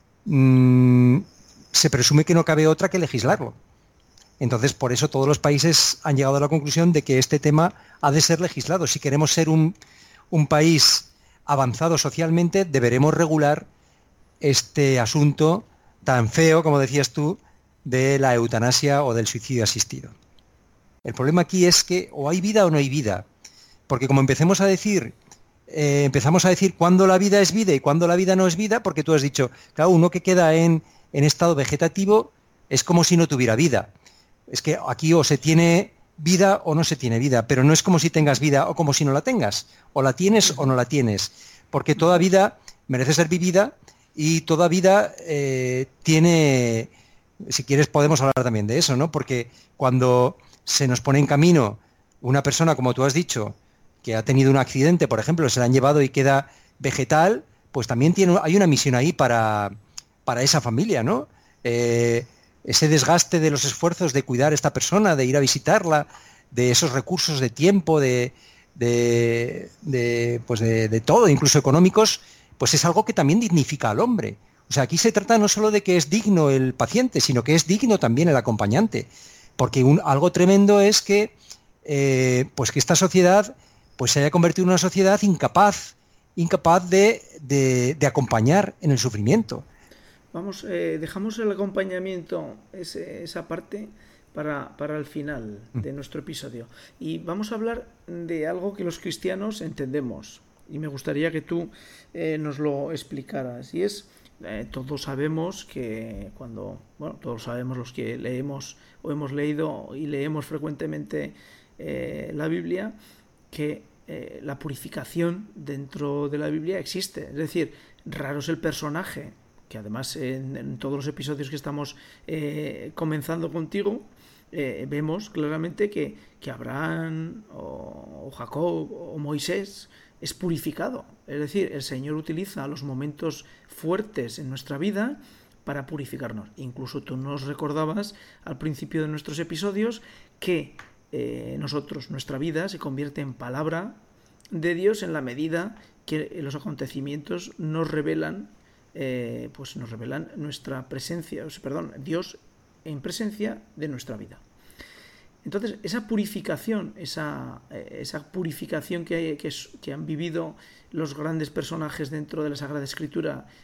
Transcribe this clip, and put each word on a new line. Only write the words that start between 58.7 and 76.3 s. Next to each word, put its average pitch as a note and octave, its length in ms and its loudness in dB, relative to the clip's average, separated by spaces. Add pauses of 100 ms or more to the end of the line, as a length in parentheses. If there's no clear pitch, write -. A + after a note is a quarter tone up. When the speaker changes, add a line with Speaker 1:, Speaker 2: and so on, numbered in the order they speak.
Speaker 1:
ahí C#3+ 160 2
para, A2 580 2 (540)
para B2 180 -2
esa C#3+ 180 2
familia, B2 440 0
¿no? A#3 240 -2 (340)
Eh, A#2+ 640 0 (360)
ese - 260 2
desgaste D#3+ 520 2
de D#3 100 2
los C#3 140 -2
esfuerzos E3 480 -2
de C3+ 100 0
cuidar C3+ 300 0
a - 20 0
esta D3 200 0
persona, F#3+ 420 2
de C3+ 80 2
ir B2+ 100 0
a D3 60 2
visitarla, D3+ 680 0 (420)
de B2 200 2
esos B2 220 2
recursos D3 480 -2
de B2+ 80 0
tiempo, D#3+ 520 2
de, B2 340 0 (400)
de, A#2+ 960 0 (120)
de, A#2+ 640 -2
pues A2+ 140 -2
de, A2+ 280 2
de A2 120 0
todo, G#3 280 6
incluso C#3+ 300 4
económicos, F3+ 640 4 (380)
pues B2+ 160 0
es D3+ 100 2
algo F3 200 2
que - 100 -4
también E3+ 260 4
dignifica D3+ 500 0
al G#2+ 100 0
hombre. G#3+ 360 -2 (320)
O - 40 -16
sea, C#3+ 100 2
aquí E3 160 -2
se A3+ 140 2
trata A3 260 2
no G#3 100 4
solo G#3+ 220 0
de G#3 120 2
que F#3 140 2
es D3 140 0
digno F#3 400 4